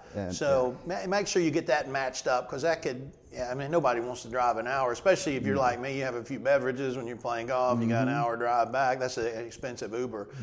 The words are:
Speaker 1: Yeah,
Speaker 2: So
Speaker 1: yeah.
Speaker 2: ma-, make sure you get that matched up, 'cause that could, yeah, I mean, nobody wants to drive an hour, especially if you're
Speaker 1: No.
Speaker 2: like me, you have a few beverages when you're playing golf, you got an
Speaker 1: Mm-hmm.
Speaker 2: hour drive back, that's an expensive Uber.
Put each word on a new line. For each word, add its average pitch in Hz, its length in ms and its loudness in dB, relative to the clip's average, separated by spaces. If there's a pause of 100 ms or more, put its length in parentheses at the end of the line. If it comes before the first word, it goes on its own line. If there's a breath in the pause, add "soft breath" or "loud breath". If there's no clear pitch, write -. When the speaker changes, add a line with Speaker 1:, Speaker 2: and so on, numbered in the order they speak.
(140 loud breath)
Speaker 1:
Yeah, 98 160 -4
Speaker 2:
So 127 460 2 (100)
Speaker 1:
yeah. 180 200 -4
Speaker 2:
ma-, 190 120 2
make 208 80 0
sure - 160 2
you 160 80 4
get 156 160 0
that 147 240 2
matched 131 380 -2
up, 127 200 2
'cause 139 140 -6
that 160 180 2
could, 135 300 -6 (220)
yeah, 123 180 -6
I 127 40 -2
mean, 139 160 -4
nobody 135 300 4
wants 120 220 -6
to 120 60 -14
drive 120 300 2
an 117 100 -2
hour, 131 240 0
especially 165 440 2
if 123 80 -2
you're 104 120 0
Speaker 1:
No. 143 40 2
Speaker 2:
like 120 200 2
me, 135 180 -4
you 135 60 -2
have 127 100 -4
a 120 80 -6
few 127 160 -8
beverages 127 580 0
when 127 100 -6
you're 120 100 -8
playing 117 320 -4
golf, 127 340 2
you 113 60 2
got 117 140 4
an - 60 2
Speaker 1:
Mm-hmm. 117 160 0
Speaker 2:
hour 117 120 0
drive 120 360 2
back, 131 280 2
that's 127 180 -2
an 113 80 0
expensive 117 640 -6
Uber. 113 360 -4 (140 loud breath)